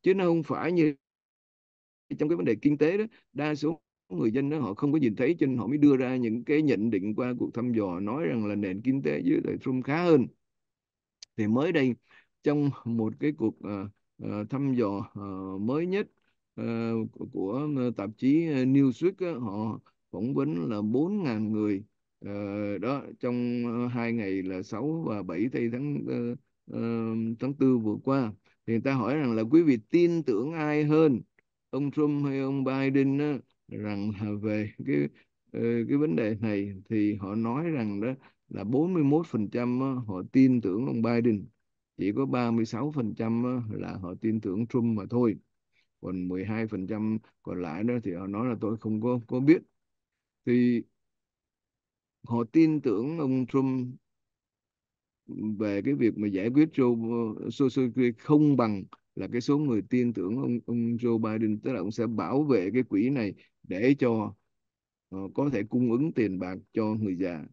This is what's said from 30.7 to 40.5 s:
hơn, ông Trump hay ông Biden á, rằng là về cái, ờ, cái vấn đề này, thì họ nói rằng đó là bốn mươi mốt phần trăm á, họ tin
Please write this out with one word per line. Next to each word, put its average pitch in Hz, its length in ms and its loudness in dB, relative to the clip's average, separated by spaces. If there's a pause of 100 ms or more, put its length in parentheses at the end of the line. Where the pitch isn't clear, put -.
hơn, 147 380 6 (480)
ông 139 220 -2
Trump 147 340 0
hay 135 140 -2
ông 135 240 -2
Biden 135 540 2
á, 147 200 -2 (300)
rằng 104 440 -4 (100)
là 104 100 -2 (100)
về 107 300 -2 (140)
cái, 143 240 0 (420)
ờ, 113 100 -6 (280)
cái 143 80 2
vấn 156 180 0
đề 113 260 0
này, 101 320 -2 (160)
thì 104 260 2
họ 98 200 -6
nói 120 360 -2
rằng 107 300 -2
đó 113 60 -2 (420)
là 101 140 -8
bốn 147 300 2
mươi 160 100 2
mốt 151 240 4
phần 107 220 -2
trăm 123 320 -2
á, 135 60 -2 (200)
họ 92 140 -6 (100)
tin 127 300 6